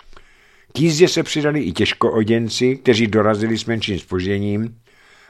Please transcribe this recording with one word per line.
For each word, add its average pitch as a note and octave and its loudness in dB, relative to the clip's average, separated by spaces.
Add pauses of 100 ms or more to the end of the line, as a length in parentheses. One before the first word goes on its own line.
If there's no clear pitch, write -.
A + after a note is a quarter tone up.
(720)
K - -6
jízdě D#3+ 4
se E3 -2
přidali D3 -2
i F#2+ -2
těžkooděnci, A2+ 0
kteří A#2 2
dorazili G#2+ 0
s - -8
menším G#2+ -4
zpožděním G2+ -4 (540)